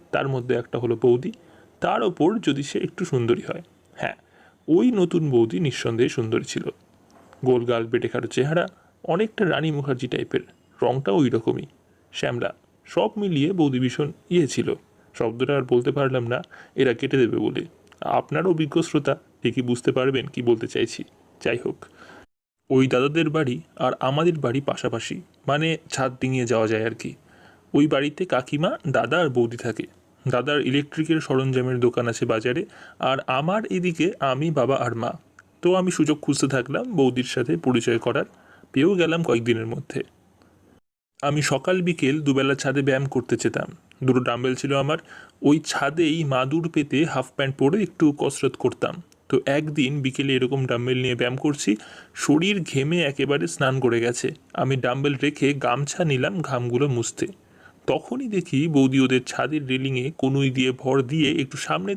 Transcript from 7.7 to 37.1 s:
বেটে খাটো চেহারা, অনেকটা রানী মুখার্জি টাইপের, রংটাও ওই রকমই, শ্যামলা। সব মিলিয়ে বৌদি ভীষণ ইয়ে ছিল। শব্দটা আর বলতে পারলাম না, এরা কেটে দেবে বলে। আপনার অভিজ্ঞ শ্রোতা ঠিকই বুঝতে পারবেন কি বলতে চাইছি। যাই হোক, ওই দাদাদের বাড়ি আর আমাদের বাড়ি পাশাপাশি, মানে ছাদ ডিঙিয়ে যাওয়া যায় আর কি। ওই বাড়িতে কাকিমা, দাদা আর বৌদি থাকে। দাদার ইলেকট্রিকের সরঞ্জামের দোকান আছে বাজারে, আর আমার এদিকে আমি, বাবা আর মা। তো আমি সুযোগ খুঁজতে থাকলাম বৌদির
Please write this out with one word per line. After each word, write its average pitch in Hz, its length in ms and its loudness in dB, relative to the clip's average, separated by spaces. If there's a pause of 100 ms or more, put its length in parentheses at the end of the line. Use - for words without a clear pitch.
বেটে 120 220 0
খাটো 120 200 -4
চেহারা, 151 400 0 (360)
অনেকটা 202 460 0
রানী 151 220 0
মুখার্জি 139 360 -2
টাইপের, - 340 -4 (400)
রংটাও 135 340 2
ওই 139 140 6
রকমই, 123 360 -2 (480)
শ্যামলা। 123 400 -4 (320)
সব 208 320 0
মিলিয়ে 175 340 2
বৌদি 147 280 2
ভীষণ 139 320 -2 (180)
ইয়ে 175 180 4
ছিল। - 280 -2 (380)
শব্দটা 127 440 0
আর 135 40 2
বলতে 127 300 2
পারলাম 131 360 0
না, 123 140 -2 (340)
এরা 127 180 2
কেটে 131 240 -2
দেবে 120 200 4
বলে। - 280 -2 (360)
আপনার 151 460 0
অভিজ্ঞ 160 340 2
শ্রোতা 143 360 0 (260)
ঠিকই 123 180 0
বুঝতে 120 300 0
পারবেন 131 360 0
কি - 140 -8
বলতে 120 260 2
চাইছি। - 360 -4 (400)
যাই 123 220 0
হোক, - 200 -8 (840)
ওই 135 180 4
দাদাদের 147 420 0
বাড়ি 147 320 -2 (140)
আর 127 240 -2
আমাদের 151 340 2
বাড়ি 139 280 -2
পাশাপাশি, 127 600 -6 (260)
মানে 156 300 0 (120)
ছাদ 127 320 -2
ডিঙিয়ে 127 240 0
যাওয়া 113 220 2
যায় 110 180 0
আর 113 60 -2
কি। - 220 -10 (600)
ওই 147 140 6
বাড়িতে 147 380 -2
কাকিমা, 156 520 -2 (100)
দাদা 131 320 0
আর 160 100 2
বৌদি 120 280 0
থাকে। 117 260 -6 (440)
দাদার 127 340 0
ইলেকট্রিকের 151 580 0
সরঞ্জামের 131 600 0
দোকান 120 280 0
আছে 117 180 -2
বাজারে, 123 400 -2 (340)
আর 131 180 0 (100)
আমার 165 420 -2
এদিকে 180 500 0
আমি, 139 320 0
বাবা 135 240 2
আর 120 200 -2
মা। 117 160 -4 (500)
তো 180 140 4
আমি 185 160 2
সুযোগ 151 300 0
খুঁজতে 143 260 0
থাকলাম 139 460 -2
বৌদির 127 300 2